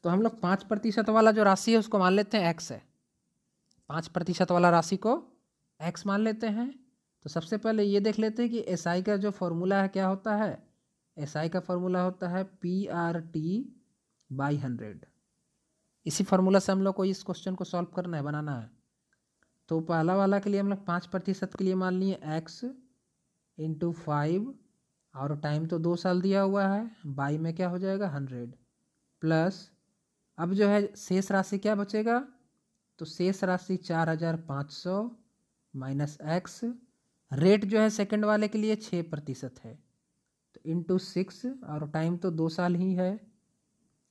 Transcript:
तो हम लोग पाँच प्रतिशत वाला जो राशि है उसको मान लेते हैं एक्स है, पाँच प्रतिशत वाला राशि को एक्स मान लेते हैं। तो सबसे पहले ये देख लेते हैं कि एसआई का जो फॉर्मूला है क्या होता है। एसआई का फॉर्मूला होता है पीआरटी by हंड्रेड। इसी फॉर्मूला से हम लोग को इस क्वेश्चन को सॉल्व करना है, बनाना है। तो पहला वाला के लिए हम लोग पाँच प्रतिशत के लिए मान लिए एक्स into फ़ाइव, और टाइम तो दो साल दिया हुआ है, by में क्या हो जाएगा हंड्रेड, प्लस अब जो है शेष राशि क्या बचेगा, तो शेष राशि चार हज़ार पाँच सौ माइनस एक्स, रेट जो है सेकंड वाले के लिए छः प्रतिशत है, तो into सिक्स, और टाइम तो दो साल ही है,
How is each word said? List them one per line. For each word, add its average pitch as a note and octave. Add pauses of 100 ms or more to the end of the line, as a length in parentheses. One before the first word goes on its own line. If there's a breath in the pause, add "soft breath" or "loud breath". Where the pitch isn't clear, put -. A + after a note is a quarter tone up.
तो F3
हम F#3
लोग A3+
पाँच F#3
प्रतिशत G#3+
वाला A3
जो G#3+
राशि G3
है A3+
उसको G#3+
मान F#3
लेते G#3
हैं F3
एक्स E3
है, A2 (1080)
पाँच D#3+
प्रतिशत F3
वाला F3
राशि E3+
को A#3 (640)
एक्स E3+
मान G3
लेते A3
हैं। A#3 (560)
तो D3+
सबसे E3
पहले A3
ये G3+
देख G#3
लेते A3
हैं A#3+
कि A#3
एसआई F3
का G3+
जो G3+
फॉर्मूला F3+
है F#3+
क्या F#3+
होता G3
है। G#3 (600)
एसआई D3+
का F3+
फॉर्मूला F3+
होता F#3
है F#3 (180)
पीआरटी F3 (520)
by C#3
हंड्रेड। A2+ (1000)
इसी E3
फॉर्मूला F#3+
से F#3+
हम F#3+
लोग F#3+
को F#3+
इस F#3+
क्वेश्चन F#3
को F3+
सॉल्व F3
करना F3
है, C#3
बनाना D3
है। A2+ (1000)
तो E3
पहला E3
वाला G3
के G3+
लिए G3
हम G3+
लोग G3
पाँच F3
प्रतिशत F#3+
के -
लिए F#3+
मान F#3
लिए F#3+
एक्स D#3+ (960)
into D#3+
फ़ाइव, E3 (600)
और C#3+
टाइम D3+
तो E3+
दो E3+
साल F3+
दिया G3
हुआ G3
है, G#3 (200)
by C#3
में E3
क्या F3+
हो F3+
जाएगा F#3+
हंड्रेड, C3 (680)
प्लस D#3+ (680)
अब F3
जो G3+
है G3+ (120)
शेष F#3+
राशि G3
क्या G#3
बचेगा, G#3+ (800)
तो E3
शेष F#3
राशि F#3
चार E3
हज़ार E3 (100)
पाँच C#3+
सौ G3+ (640)
माइनस C#3 (120)
एक्स, F3 (680)
रेट F#3
जो G#3+
है A3
सेकंड G#3
वाले G#3+
के G#3+
लिए G#3+
छः F3
प्रतिशत D3
है, A#2 (800)
तो -
into F3+
सिक्स, -
और D3+
टाइम E3
तो F3+
दो D#3+
साल F3
ही F#3
है, F#3 (800)